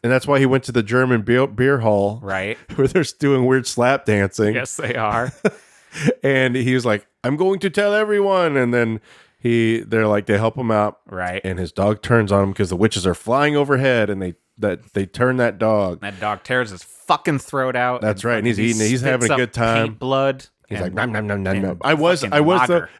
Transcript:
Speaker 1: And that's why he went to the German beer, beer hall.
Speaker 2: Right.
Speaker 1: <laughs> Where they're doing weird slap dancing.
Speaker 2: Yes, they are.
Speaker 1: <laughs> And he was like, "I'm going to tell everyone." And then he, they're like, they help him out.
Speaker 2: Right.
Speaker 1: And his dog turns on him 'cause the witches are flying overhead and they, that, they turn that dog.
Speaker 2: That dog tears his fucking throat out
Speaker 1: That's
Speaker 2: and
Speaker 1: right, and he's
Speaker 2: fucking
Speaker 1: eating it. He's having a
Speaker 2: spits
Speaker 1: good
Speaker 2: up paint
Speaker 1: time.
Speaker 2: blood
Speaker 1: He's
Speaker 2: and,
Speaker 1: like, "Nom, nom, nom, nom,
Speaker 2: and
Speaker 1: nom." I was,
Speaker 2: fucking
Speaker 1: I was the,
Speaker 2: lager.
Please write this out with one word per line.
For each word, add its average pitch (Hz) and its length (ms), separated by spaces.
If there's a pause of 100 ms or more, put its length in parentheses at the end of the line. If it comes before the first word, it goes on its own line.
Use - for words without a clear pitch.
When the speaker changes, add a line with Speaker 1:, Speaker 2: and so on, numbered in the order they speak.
Speaker 1:
And 120 100
that's 131 140
why 143 120
he 135 80
went 131 180
to 123 80
the 117 100
German 123 400
beer, 120 240
beer 127 340
hall. 104 420
Speaker 2:
Right. 98 340 (100)
Speaker 1:
<laughs> - 100
Where 135 120
they're 165 160 (140)
doing 135 280
weird 131 200
slap 127 380
dancing. 104 500
Speaker 2:
Yes, 127 220
they 123 180
are. 113 440
Speaker 1:
<laughs> - 40 (840)
And 131 320
he 127 180
was 123 100
like, 104 220 (160)
"I'm 131 140
going 185 240
to 196 100
tell 208 240
everyone." 196 640
And 120 180
then 113 260 (440)
he, 113 360
they're 107 280
like, 104 180
they 101 120
help 110 180
him 120 160
out. 104 340
Speaker 2:
Right. 92 380
Speaker 1:
And 92 140
his 90 120
dog 104 320
turns 110 300
on 101 100
him 98 120
'cause 92 160
the 90 60
witches 95 300
are 87 80
flying 143 400
overhead 135 560
and 98 100
they, 90 140 (240)
that, 101 360
they 98 120
turn 127 300
that 117 220
dog. 101 420
Speaker 2:
That 101 180
dog 104 260
tears 123 260
his 90 120
fucking - 580
throat 131 360
out 123 240
Speaker 1:
That's 107 240
Speaker 2:
and 120 60
Speaker 1:
right, 117 80
and 107 80
he's 117 100
Speaker 2:
fucking 113 140
Speaker 1:
eating 110 120
it. 107 60
He's 127 140
having 120 280
a 143 40
Speaker 2:
spits 127 220
Speaker 1:
good 120 60
Speaker 2:
up 113 140
paint 113 140
Speaker 1:
time. 113 60
Speaker 2:
blood 135 500 (240)
Speaker 1:
He's 107 100
Speaker 2:
and, 90 60
Speaker 1:
like, 92 80
"Nom, 113 180
nom, 107 140
nom, 101 160
nom, 95 140
Speaker 2:
and 98 60
Speaker 1:
nom." 92 200
I 147 100
was, 160 300
Speaker 2:
fucking 104 100
Speaker 1:
I 147 80
was 175 280
the, 175 40
Speaker 2:
lager. 170 280